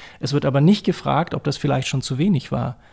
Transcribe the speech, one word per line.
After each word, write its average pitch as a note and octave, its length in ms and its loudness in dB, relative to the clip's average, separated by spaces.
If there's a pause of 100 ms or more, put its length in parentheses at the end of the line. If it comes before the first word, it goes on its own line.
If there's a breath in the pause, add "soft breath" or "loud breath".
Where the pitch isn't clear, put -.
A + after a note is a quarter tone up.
(200 loud breath)
Es B2 140 -4
wird C#3+ 120 2
aber C#3 160 2
nicht F#3+ 220 6
gefragt, D3+ 520 -2
ob C#3+ 80 -6
das C#3+ 140 -2
vielleicht C3 300 -2
schon C3+ 140 -2
zu B2+ 160 -4
wenig D#3 340 0
war, B2+ 260 -4 (160 soft breath)